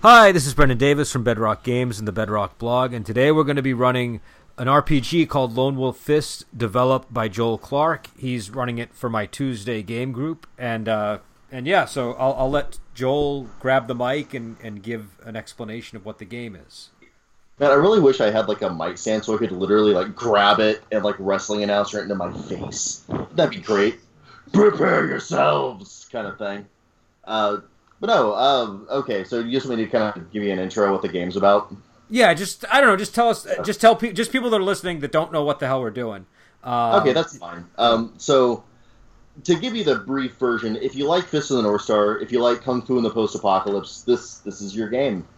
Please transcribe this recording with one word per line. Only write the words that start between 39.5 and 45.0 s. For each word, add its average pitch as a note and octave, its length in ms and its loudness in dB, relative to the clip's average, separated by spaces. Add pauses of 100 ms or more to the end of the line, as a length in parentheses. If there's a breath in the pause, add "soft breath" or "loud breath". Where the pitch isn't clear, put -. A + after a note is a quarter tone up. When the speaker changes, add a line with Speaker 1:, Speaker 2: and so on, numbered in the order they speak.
Speaker 2:
give G#3+ 220 -4
you A3 80 -4
the C#3 140 2
brief C3 400 -6
version, A#2 400 -2
if B2 180 -6
you C#3 100 -4
like E3+ 200 0
Fist C#3+ 260 -4
of C3 60 0
the A#2+ 40 2
North G#2 220 0
Star, G#2+ 340 2
if G#2 140 -8
you A#2+ 100 0
like A#2+ 220 0
Kung B2 180 -2
Fu B2 160 -2
in A#2 60 2
the A2 80 0
Post-Apocalypse, G2+ 880 -2
this, - 380 -2
this G2 220 -14
is G2 140 -10
your A2 140 -6
game. A#2 380 -4 (100)